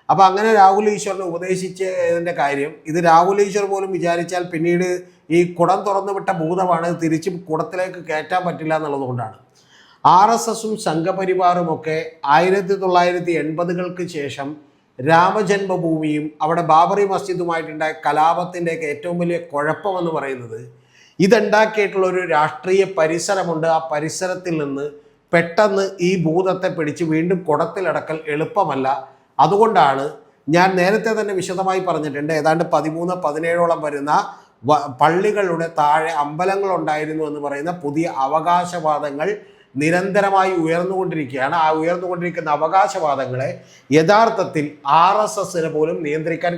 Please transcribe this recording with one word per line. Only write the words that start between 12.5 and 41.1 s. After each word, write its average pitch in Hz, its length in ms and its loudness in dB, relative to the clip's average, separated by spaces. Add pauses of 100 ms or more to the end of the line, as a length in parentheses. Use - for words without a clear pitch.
തൊള്ളായിരത്തി 180 500 2
എൺപതുകൾക്ക് 175 760 -4
ശേഷം 143 400 -8 (500)
രാമജന്മഭൂമിയും 165 1300 2 (180)
അവിടെ 165 200 0
ബാബറി 175 500 4
മസ്ജിദുമായിട്ടുണ്ടായ 165 800 -4 (140)
കലാപത്തിൻ്റെയൊക്കെ 165 800 0
ഏറ്റവും 175 320 -6
വലിയ 170 200 -2 (140)
കുഴപ്പമെന്ന് 160 580 -2
പറയുന്നത് 131 480 -6 (600)
ഇതുണ്ടാക്കിയിട്ടുള്ള 208 880 2
ഒരു 185 200 -2
രാഷ്ട്രീയ 165 560 0 (160)
പരിസരമുണ്ട്. 170 680 0
ആ 160 120 2 (140)
പരിസരത്തിൽ 175 720 -4
നിന്ന് 139 220 -6 (480)
പെട്ടെന്ന് 196 520 2 (160)
ഈ 175 100 2 (140)
ഭൂതത്തെ 180 440 0
പിടിച്ച് 160 360 -4
വീണ്ടും 165 340 0
കുടത്തിലടക്കൽ 160 880 -2
എളുപ്പമല്ല. 147 600 -2 (500)
അതുകൊണ്ടാണ് 165 680 4 (440)
ഞാൻ 175 280 6
നേരത്തെ 214 440 2
തന്നെ 202 140 -4
വിശദമായി 190 460 -2
പറഞ്ഞിട്ടുണ്ട്, 151 520 -4
ഏതാണ്ട് 156 320 2 (100)
പതിമൂന്ന് 160 400 -2
പതിനേഴോളം 165 680 0
വരുന്ന 147 300 -2 (560)
വ-, 143 180 2 (140)
പള്ളികളുടെ 175 640 2 (120)
താഴെ 156 320 2 (120)
അമ്പലങ്ങളുണ്ടായിരുന്നു 156 1000 -2
എന്ന് 147 160 -8
പറയുന്ന 143 320 -6 (120)
പുതിയ 147 220 -2 (100)
അവകാശവാദങ്ങൾ 156 1120 -2 (480)
നിരന്തരമായി 190 760 2 (120)
ഉയർന്നുകൊണ്ടിരിക്കുകയാണ്. 165 880 -2